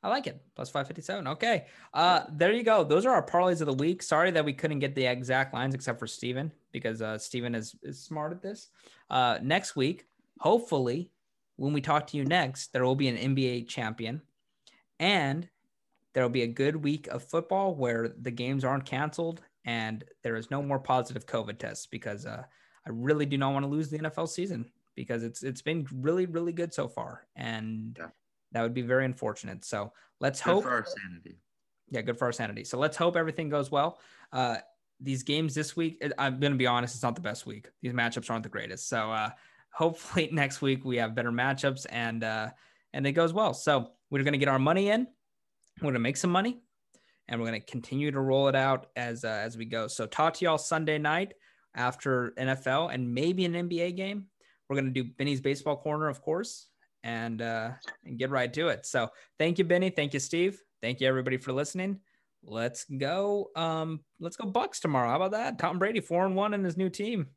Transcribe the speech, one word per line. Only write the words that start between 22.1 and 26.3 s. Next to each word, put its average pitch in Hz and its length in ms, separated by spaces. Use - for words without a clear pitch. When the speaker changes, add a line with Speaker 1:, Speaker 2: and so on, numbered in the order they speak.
Speaker 1:
uh, 110 180
I 160 40
really 143 360
do 143 120
not 135 140
want 139 120
to 139 60
lose 147 200
the 151 80
N 156 80
F 156 140
L 165 80
season, 170 420
because 120 280
it's, 117 180
it's 135 220
been 156 280
really, 160 360
really 170 260